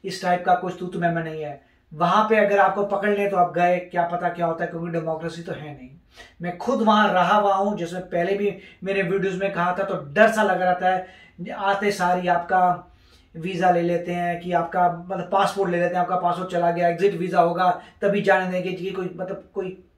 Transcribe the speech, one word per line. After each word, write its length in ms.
इस 160
type 240
का 100
कुछ 240
तू-तू 200
मैं-मैं 240
नहीं 180
है। 340
वहां 360
पे 60
अगर 220
आपको 280
पकड़ 320
ले 120
तो 80
आप 160
गए, 260
क्या 280
पता 220
क्या 160
होता 180
है, 80
क्योंकि 200
democracy 500
तो 100
है 260
नहीं। 120
मैं 160
खुद 240
वहां 280
रहा 280
हुआ 160
हूं, 240
जैसे 220
पहले 340
भी 240
मेरे 180
videos 380
में 140
कहा 260
था, 40
तो 300
डर 180
सा 120
लग 180
रहा 120
था। 320
आते 360
सार 280
ही 80
आपका 680
visa 360
ले 100
लेते 300
हैं 300
कि 100
आपका, 580
मतलब, 220
passport 400
ले 80
लेते 160
हैं, 60
आपका 140
passport 360
चला 200
गया, 160
exit 260
visa 260
होगा 420
तभी 200
जाने 300
देंगे, 200
कि 200
कोई, 140
मतलब, 480
कोई 300